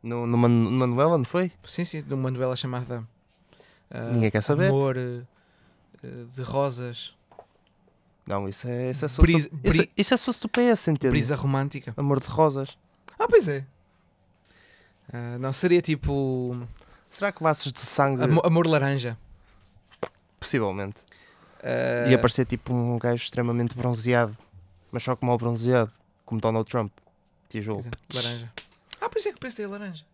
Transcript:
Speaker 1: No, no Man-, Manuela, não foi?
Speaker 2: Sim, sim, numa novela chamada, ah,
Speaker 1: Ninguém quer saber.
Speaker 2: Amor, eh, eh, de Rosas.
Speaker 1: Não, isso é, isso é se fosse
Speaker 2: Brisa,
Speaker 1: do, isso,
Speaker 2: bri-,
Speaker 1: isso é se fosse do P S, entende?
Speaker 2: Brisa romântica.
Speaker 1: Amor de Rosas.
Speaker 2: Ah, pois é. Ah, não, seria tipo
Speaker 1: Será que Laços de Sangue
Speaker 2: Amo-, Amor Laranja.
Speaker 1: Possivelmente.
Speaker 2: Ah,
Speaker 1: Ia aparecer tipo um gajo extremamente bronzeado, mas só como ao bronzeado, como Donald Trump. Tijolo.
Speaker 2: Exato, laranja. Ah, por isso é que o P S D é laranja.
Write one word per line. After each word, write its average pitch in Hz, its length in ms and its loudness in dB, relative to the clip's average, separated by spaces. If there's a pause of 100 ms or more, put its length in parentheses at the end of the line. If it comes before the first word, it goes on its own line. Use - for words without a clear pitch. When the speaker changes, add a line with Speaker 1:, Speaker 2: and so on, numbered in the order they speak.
Speaker 1:
No, 117 240 -4
no 120 100 2
Man-, 120 340 6
Manuela, 131 460 2
não 131 80 2
foi? 180 260 -2 (160)
Speaker 2:
Sim, 170 200 -6
sim, 151 200 -10
numa 131 240 -2
novela 127 260 -2
chamada, 123 520 -8 (800)
ah, 120 220 -8
Speaker 1:
Ninguém 110 180 4
quer 104 120 0
saber. 143 260 4
Speaker 2:
Amor, 135 300 2
eh, 123 240 -8 (840)
eh, 123 220 -14 (100)
de 131 60 -8
Rosas. 123 720 -6 (1080)
Speaker 1:
Não, 101 200 -4
isso 98 220 -10
é, 123 220 -4
isso 135 160 -4
é - 20 -4
se - 80 -8
fosse 170 160 6
Speaker 2:
Brisa, 156 160 2
Speaker 1:
do, 151 180 -12
isso, 170 120 4
Speaker 2:
bri-, 175 180 2
Speaker 1:
isso 208 160 2
é 254 60 4
se - 80 -4
fosse 247 160 -4
do 226 80 -6
P 240 100 0
S, 233 300 4
entende? 139 200 2
Speaker 2:
Brisa 139 240 2
romântica. 135 640 -4
Speaker 1:
Amor 139 240 2
de - 60 -12
Rosas. 139 500 0 (420)
Speaker 2:
Ah, 440 80 0
pois 427 220 6
é. 139 160 -4 (1500)
Ah, 120 280 -8
não, 131 160 -4
seria 175 260 4
tipo 135 760 -2 (560)
Speaker 1:
Será 202 220 -4
que - 100 -12
Laços 147 300 2
de - 80 -8
Sangue 139 420 2
Speaker 2:
Amo-, 156 220 4
Amor 170 220 4
Laranja. 139 500 0 (1200)
Speaker 1:
Possivelmente. 101 640 -2 (600)
Speaker 2:
Ah, 123 460 0
Speaker 1:
Ia 127 80 8
aparecer 123 300 2
tipo 127 260 -4
um 120 260 0
gajo 120 260 0
extremamente 120 500 -2
bronzeado, 120 640 0 (560)
mas 120 100 -6
só 127 140 -2
como 123 160 0
ao 120 60 2
bronzeado, 117 520 2 (340)
como 113 160 -4
Donald 113 300 0
Trump. 110 220 -2 (560)
Tijolo. 107 320 -6
Speaker 2:
Exato, 120 180 -12 (160)
laranja. 117 380 -4 (480)
Ah, 453 80 -4
por 453 100 -4
isso 415 100 -4
é 392 40 -6
que - 60 -20
o - 20 -20
P 262 60 -12
S 240 100 -10
D 214 60 -8
é 202 40 -6
laranja. 196 480 -12